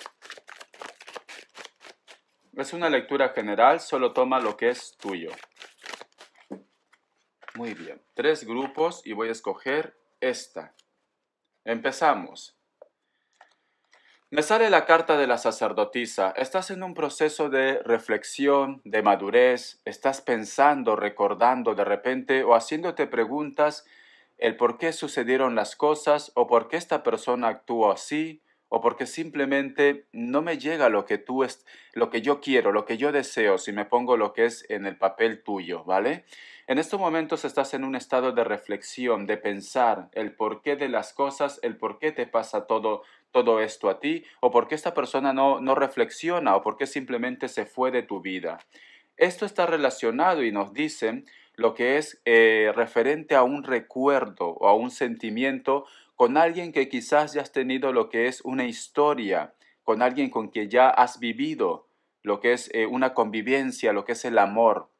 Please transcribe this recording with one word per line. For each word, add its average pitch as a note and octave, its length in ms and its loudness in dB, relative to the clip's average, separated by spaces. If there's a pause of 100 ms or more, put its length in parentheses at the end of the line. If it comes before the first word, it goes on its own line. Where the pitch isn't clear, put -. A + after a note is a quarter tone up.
(2500)
Es C#3 180 -8
una E3+ 140 -2
lectura C3+ 420 2
general, A2+ 500 4
solo B2+ 340 -2
toma B2+ 260 2
lo G#2+ 180 -4
que A#2 120 2
es - 280 -8
tuyo. E2 340 -8 (2250)
Muy A3+ 180 -10
bien, - 260 -16 (140)
tres D3+ 320 0
grupos C3+ 580 -4
y A2 100 -10
voy A2+ 160 -4
a - 20 -2
escoger C3 680 -6 (220)
esta. - 560 -6 (920)
Empezamos. - 920 -2 (1700)
Me - 140 0
sale A3 260 4
la F3 160 6
carta E3 320 4
de C#3+ 80 4
la B2 140 2
sacerdotisa. G#2+ 1000 -2
Estás F3+ 320 -4
en F#3+ 140 -10
un F3+ 100 -10
proceso D3+ 560 -2
de C3+ 300 0
reflexión, C3+ 1040 0
de G#2+ 180 -2
madurez. G#2+ 800 2
Estás C3+ 380 -4
pensando, B2 720 0
recordando G#2+ 800 0
de G2+ 120 0
repente B2+ 580 -2
o A#2 100 6
haciéndote D#3 540 0
preguntas C#3 760 -2 (540)
el A2+ 180 0
por A#2 240 0
qué E3 120 -2
sucedieron C3 640 -2
las G#2 220 -2
cosas D3 580 0
o A#2+ 140 2
por D3 200 2
qué - 80 -6
esta D#3+ 280 -4
persona A#2+ 440 -2
actuó A2 440 0
así D#3 500 -6 (280)
o A#2 120 0
por A#2 140 0
qué C3 100 -6
simplemente C#3+ 1080 0
no B2 280 -2
me E3 160 -4
llega C#3 320 2
lo G#2 160 0
que G#2 140 -2
tú C3 240 -2
est-, - 240 -8 (260)
lo A2+ 160 0
que A#2 140 -4
yo C#3+ 180 0
quiero, A#2 300 2
lo G2+ 120 2
que A#2 140 -4
yo C#3+ 140 0
deseo, A2 480 2
si - 120 -10
me G#2 140 -4
pongo B2 320 2
lo G#2 160 0
que A#2 120 2
es A#2 260 -4
en G2+ 160 -4
el F#2+ 100 -8
papel A2+ 460 0
tuyo, F2 400 -6
¿vale? G#2 420 -2 (400)
En C3 140 0
estos E3 200 -4
momentos D#3+ 460 -2
estás C#3 300 -2
en C3+ 80 -4
un C3+ 120 -6
estado B2+ 360 0
de A#2 120 2
reflexión, G#2 840 -4
de G#2+ 100 -2
pensar G2+ 760 -2
el G#2+ 200 -6
porqué A2 420 -4
de C#3 140 -4
las A2 240 -4
cosas, C#3 480 -4
el A2+ 160 -4
por G#2+ 220 -8
qué D#3 120 -2
te B2 140 -4
pasa A2+ 400 -2
todo, A2 380 -2 (260)
todo A2+ 320 4
esto - 300 -2
a F#2+ 80 -2
ti, D#3+ 260 -4 (140)
o B2 100 4
por A#2+ 180 4
qué - 60 -6
esta E3+ 220 -4
persona C3+ 380 -2
no, C3+ 280 2
no C3 140 2
reflexiona, C#3 800 0
o G2 80 2
por G#2+ 140 -4
qué C#3 100 -4
simplemente B2+ 600 -6
se - 200 -6
fue B2 240 -2
de A#2+ 100 0
tu G2+ 200 -8
vida. F2 360 -8 (600)
Esto F3+ 280 0
está F#3+ 220 0
relacionado D3 760 0
y A2+ 80 0
nos G2+ 220 -4
dicen C#3 540 -4 (280)
lo A2+ 200 2
que B2 220 2
es, D3+ 260 -6
eh, A2 500 6
referente A#2+ 600 0
a C3 80 8
un C#3 200 0
recuerdo B2+ 840 0
o E2+ 220 2
a G2+ 40 10
un A#2 160 2
sentimiento B2+ 960 -2 (300)
con B2 220 4
alguien E3+ 340 2
que D3 160 0
quizás D3 460 0
ya D3 80 -4
has C3+ 100 -10
tenido C3 400 -2
lo A#2 180 2
que A#2 180 0
es B2+ 140 -6
una C3 220 -4
historia, A#2 880 -2 (300)
con A2+ 180 2
alguien B2+ 280 2
con A2 180 -4
quien G#2+ 220 -6
ya B2 200 6
has B2 300 2
vivido A#2 680 -4 (360)
lo G2+ 160 -2
que A#2+ 140 2
es, B2 200 -6
eh, A2+ 120 0
una B2+ 280 0
convivencia, A#2+ 760 0
lo - 140 0
que A#2+ 80 -4
es A2+ 100 -8
el A#2 160 2
amor G#2 500 2 (100)